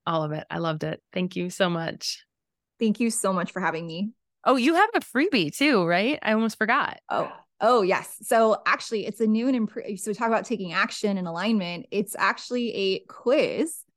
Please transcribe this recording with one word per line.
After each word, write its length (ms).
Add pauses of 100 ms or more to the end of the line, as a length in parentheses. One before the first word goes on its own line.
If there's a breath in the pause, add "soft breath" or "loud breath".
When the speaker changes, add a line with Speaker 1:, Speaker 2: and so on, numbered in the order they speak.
Speaker 1:
all 160
of 100
it. 180
I 80
loved 260
it. 180 (100)
Thank 240
you 140
so 180
much. 560 (540)
Speaker 2:
Thank 200
you 120
so 220
much 200
for 80
having 260
me. 260 (320)
Speaker 1:
Oh, 120
you 180
have 200
a 60
freebie 540
too, 300
right? 380
I 100
almost 240
forgot. 420 (120)
Speaker 2:
Oh, 200 (300)
oh 220
yes. 400
So 420
actually, 420
it's 140
a 60
new 200
and 80
improved. 460
So 100
we 40
talk 140
about 180
taking 260
action 460
and 100
alignment. 640
It's 280
actually 560
a 260
quiz. 760 (200)